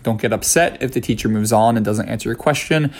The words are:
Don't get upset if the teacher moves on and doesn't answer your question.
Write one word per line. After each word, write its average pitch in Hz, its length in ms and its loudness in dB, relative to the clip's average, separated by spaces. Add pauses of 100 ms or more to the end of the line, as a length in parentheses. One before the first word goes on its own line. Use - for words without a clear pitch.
Don't 113 180 0
get 110 100 0
upset - 480 0
if 120 120 -4
the 123 80 -2
teacher 113 280 -2
moves 107 240 0
on 113 240 4
and 110 80 0
doesn't 107 240 -2
answer 113 200 -6
your 113 80 -4
question. 151 640 0